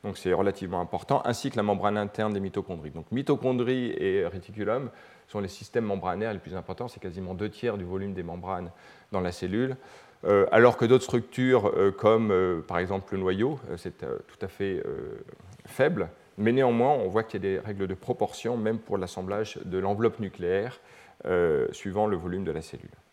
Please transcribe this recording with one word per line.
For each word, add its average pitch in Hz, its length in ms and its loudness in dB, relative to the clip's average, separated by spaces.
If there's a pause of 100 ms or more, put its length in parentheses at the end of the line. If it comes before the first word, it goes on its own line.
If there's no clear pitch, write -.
Donc 101 160 -8
c'est 92 140 0
relativement 92 460 0
important, 92 460 0
ainsi 123 240 -2
que 120 80 -4
la 104 60 0
membrane 104 340 2
interne 104 360 -2
des 98 60 -2
mitochondries. 90 520 -6
Donc 80 200 -12
mitochondries 127 840 0
et 95 300 2
réticulum 104 640 -4 (360)
sont 104 120 -6
les 98 80 -4
systèmes 113 380 -4
membranaires 98 480 -2
les 98 40 -6
plus - 180 -12
importants, 95 320 -8
c'est - 120 -14
quasiment 92 340 -8
deux 104 160 -4
tiers 104 300 -4
du 92 40 -6
volume 95 300 -6
des 90 80 -6
membranes 87 480 -6 (420)
dans 95 100 -2
la 90 100 0
cellule, 113 440 -2 (500)
euh, 98 260 8
alors 120 260 8
que 120 80 2
d'autres 123 180 6
structures, 123 720 2
euh, 98 140 6
comme, 110 400 4
euh, 92 320 2
par 87 160 -4
exemple 98 380 -2
le 95 60 -2
noyau, 104 380 0 (120)
euh, 85 60 -6
c'est, - 260 -12
euh, 64 240 -6
tout - 180 -10
à - 20 -10
fait, 98 380 -4
euh, - 320 -8 (480)
faible, 120 440 2 (280)
mais 107 140 4
néanmoins 127 420 4
on 110 140 2
voit 107 160 2
qu'il 95 200 -6
y 98 40 0
a 95 100 0
des - 20 -2
règles 98 280 -4
de 92 80 -4
proportion, - 600 -4
même 110 220 0
pour 104 220 -4
l'assemblage 95 680 -6
de 92 140 -2
l'enveloppe 104 400 0
nucléaire, 98 600 -2 (460)
euh, 85 460 2
suivant 101 340 -2
le 101 120 0
volume 90 260 -4
de 82 80 -4
la 78 100 -4
cellule. - 300 -16 (220)